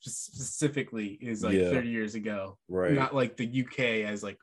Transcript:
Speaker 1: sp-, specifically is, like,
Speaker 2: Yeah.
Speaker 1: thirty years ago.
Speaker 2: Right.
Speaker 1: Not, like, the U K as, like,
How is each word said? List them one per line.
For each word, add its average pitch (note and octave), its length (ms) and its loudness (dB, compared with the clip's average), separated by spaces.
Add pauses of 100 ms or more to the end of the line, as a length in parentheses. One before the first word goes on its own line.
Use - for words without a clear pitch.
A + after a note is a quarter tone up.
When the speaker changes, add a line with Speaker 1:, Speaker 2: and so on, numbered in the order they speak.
Speaker 1:
sp-, - 320 -10
specifically B2 840 -2
is, A2+ 240 -4
like, G#2+ 120 2
Speaker 2:
Yeah. F2+ 160 6
Speaker 1:
thirty A#2 180 2
years A2 240 -2
ago. G#2 540 -6
Speaker 2:
Right. F#2 260 2
Speaker 1:
Not, C3+ 220 2
like, B2 220 2
the B2 100 -2
U B2+ 180 0
K A#2 400 0
as, G#2 160 -4
like, G2 220 -8